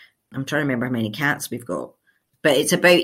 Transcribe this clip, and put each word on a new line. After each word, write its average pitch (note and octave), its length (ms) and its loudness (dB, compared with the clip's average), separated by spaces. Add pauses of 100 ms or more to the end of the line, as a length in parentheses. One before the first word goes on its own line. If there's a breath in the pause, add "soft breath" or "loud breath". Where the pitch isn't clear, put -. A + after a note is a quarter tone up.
(340 soft breath)
I'm C3+ 100 -6
trying D3+ 160 -4
to D3 60 -2
remember B2 200 -2
how B2+ 60 -4
many A2+ 180 -2
cats C#3+ 400 -4
we've A#2 140 -10
got, D#2 280 -8 (500)
but C#3+ 140 4
it's D3+ 160 0
about F3 320 6